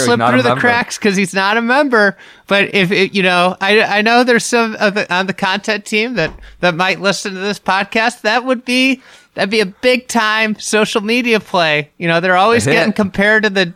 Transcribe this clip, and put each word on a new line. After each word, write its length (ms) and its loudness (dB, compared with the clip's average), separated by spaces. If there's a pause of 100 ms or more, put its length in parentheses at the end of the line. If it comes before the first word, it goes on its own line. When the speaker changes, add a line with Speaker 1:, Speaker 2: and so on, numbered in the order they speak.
Speaker 1:
slip 140 2
Speaker 2:
Not 120 2
Speaker 1:
through 80 4
Speaker 2:
a 40 0
Speaker 1:
the 60 2
Speaker 2:
member. 120 0
Speaker 1:
cracks 360 0
'cause 200 0
he's 180 -2
not 220 0
a 40 -2
member. 560 2 (300)
But 260 0
if 180 0
it, 220 0
you 80 0
know, 380 2
I, 220 2
I 200 0
know 220 4
there's 220 2
some 340 0
of 160 0
the, 180 -4
on 140 -2
the 60 -4
content 520 -4
team 300 -2
that, 160 -2 (300)
that 140 2
might 260 -2
listen 320 -4
to 80 -10
this 180 -6
podcast. 640 -2
That 240 0
would 180 -2
be 380 0 (340)
That'd 140 -2
be 120 0
a 40 2
big 420 -2
time 520 0
social 420 0
media 380 0
play. 580 -2
You 100 -6
know, 120 2
they're 180 2
always 300 2
Speaker 2:
A 20 0
hit. 60 2
Speaker 1:
getting 180 0
compared 500 0
to 60 2
the, 260 -2